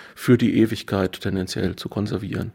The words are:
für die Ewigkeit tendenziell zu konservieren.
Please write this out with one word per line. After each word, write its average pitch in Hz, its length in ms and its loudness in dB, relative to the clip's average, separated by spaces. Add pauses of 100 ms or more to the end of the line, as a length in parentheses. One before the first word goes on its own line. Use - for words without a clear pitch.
(140)
für 123 240 4
die 120 200 2
Ewigkeit 101 640 0
tendenziell 95 560 -4
zu - 120 -8
konservieren. 104 680 -6